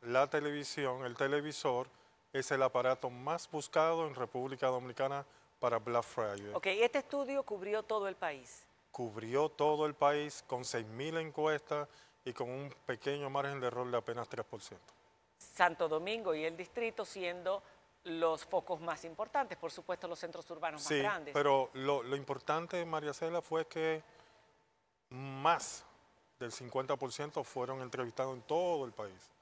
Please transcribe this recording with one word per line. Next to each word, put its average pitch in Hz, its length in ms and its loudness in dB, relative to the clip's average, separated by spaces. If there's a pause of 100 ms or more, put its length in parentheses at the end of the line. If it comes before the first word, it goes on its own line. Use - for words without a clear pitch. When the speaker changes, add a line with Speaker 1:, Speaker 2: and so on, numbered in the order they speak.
Speaker 1:
la 127 260 6
televisión, 147 760 0
el 120 120 -6
televisor, 139 720 2 (440)
es 135 180 -2
el 135 120 4
aparato 127 480 4
más 135 400 -6
buscado 160 560 2
en 143 80 -6
República 127 520 -2
Dominicana 131 580 0 (360)
para 120 180 4
Black 117 260 2
Friday. 104 480 -4
Speaker 2:
Ok, - 140 -2
este 233 320 4
estudio 277 460 -2
cubrió 208 380 -2
todo 214 260 0
el 185 80 -6
país. 139 500 -8 (240)
Speaker 1:
Cubrió 117 580 0
todo 151 380 4
el 147 80 -2
país 147 520 2
con 127 180 -4
seis 117 220 -2
mil 135 300 -4
encuestas 151 720 0 (360)
y 127 80 -4
con 120 160 -4
un 135 240 -6 (140)
pequeño 139 420 -2
margen 139 320 0
de 123 60 0
error 123 240 0
de 123 60 2
apenas 117 320 -2
tres 113 180 -6
por 110 140 -10
ciento. - 340 -16 (420)
Speaker 2:
Santo 170 520 2
Domingo 185 440 0
y 156 120 0
el 165 120 -2
distrito 220 480 -4
siendo 180 580 -4 (420)
los 165 400 2
focos 175 360 -2
más 165 240 -4
importantes, 208 540 -2
por 165 140 -4
supuesto 180 340 -6
los 170 120 -6
centros 165 320 -8
urbanos 156 320 -4
Speaker 1:
Sí, 156 120 2
Speaker 2:
más 143 80 6
grandes. 156 320 0
Speaker 1:
pero 139 380 6
lo, 135 320 2
lo 127 100 -2
importante, 156 720 -2
María 151 280 -2
Cela, 165 300 -2
fue 160 240 -2
que 160 360 -2 (1080)
más 135 760 0 (540)
del 117 140 -6
cincuenta 131 440 -2
por 127 160 -4
ciento 147 300 -4
fueron 131 380 -4
entrevistados 131 540 -4
en 123 80 -12
todo 160 420 2
el 117 80 -8
país. 95 380 -10 (120)